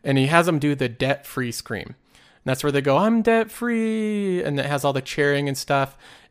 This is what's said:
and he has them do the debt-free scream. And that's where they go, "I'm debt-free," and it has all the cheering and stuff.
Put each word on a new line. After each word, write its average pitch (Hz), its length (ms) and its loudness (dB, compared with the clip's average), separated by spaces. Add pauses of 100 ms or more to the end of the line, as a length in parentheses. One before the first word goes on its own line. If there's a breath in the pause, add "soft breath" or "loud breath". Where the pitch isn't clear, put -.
and 135 140 2
he 135 80 4
has 165 180 6
them 165 140 2
do 147 160 0
the 135 140 -2
debt-free 127 600 -4
scream. - 360 -8
And - 580 -20
that's 131 180 -2
where 147 80 2
they 139 120 2
go, 139 160 4
"I'm 220 240 4
debt-free," 220 1200 0
and 143 160 -2
it 131 60 -2
has 143 180 -2
all 143 80 2
the 131 80 -4
cheering 143 480 0
and 135 80 -4
stuff. 139 400 -2 (340 loud breath)